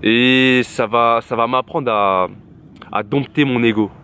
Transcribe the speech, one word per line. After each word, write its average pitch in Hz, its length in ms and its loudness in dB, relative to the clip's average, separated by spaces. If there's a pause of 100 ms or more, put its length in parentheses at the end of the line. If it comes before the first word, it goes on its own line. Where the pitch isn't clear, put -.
Et 127 600 2
ça - 240 -4
va, 117 340 2
ça - 140 -8
va 117 120 0
m'apprendre 127 440 -4
à, 98 360 0 (640)
à 104 120 -4
dompter 139 420 -2
mon 123 180 0
ego. 110 260 0 (140)